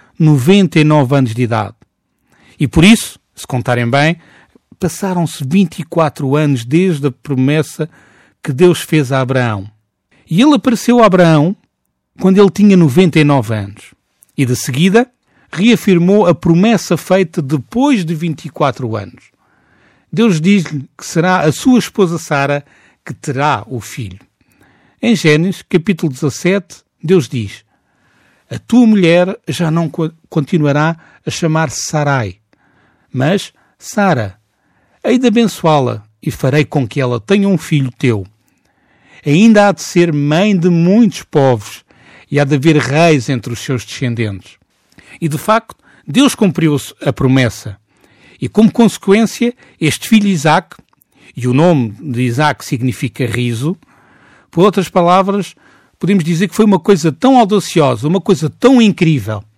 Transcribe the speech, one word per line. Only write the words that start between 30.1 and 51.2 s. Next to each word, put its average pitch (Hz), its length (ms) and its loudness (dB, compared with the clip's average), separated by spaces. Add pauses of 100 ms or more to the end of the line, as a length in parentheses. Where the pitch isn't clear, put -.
continuará 151 680 -2 (300)
a 151 40 -8
chamar-se 160 520 -2
Sarai, 139 540 -4 (760)
mas 156 400 -4 (260)
Sara. 143 600 -4 (640)
Hei 240 160 0
de 254 80 0
abençoá-la 156 760 0 (200)
e - 80 -6
farei 143 340 0
com 135 220 -4
que 139 140 -8
ela 123 180 -2
tenha 196 300 0
um 190 80 0
filho 139 340 -2
teu. 107 360 -2 (1000)
Ainda 208 440 4
há 196 40 2
de - 100 -8
ser 175 300 0
mãe 151 440 0
de 175 120 0
muitos 180 540 2
povos 131 640 0 (460)
e 139 80 -2
há 143 60 2
de 143 120 0
haver 151 200 4
reis 147 520 2
entre 123 240 -6
os 117 80 -10
seus 127 240 -6
descendentes." 110 760 -8 (640)
E 170 80 -4
de 143 100 -6
facto, - 380 -2 (300)
Deus 240 280 0
cumpriu 160 420 0 (280)
a 139 80 -2
promessa. 127 640 -2 (640)
E - 80 -6
como 214 220 2
consequência, 226 840 0 (240)
este - 300 -4
filho 208 200 4
Isaac, 160 480 0 (600)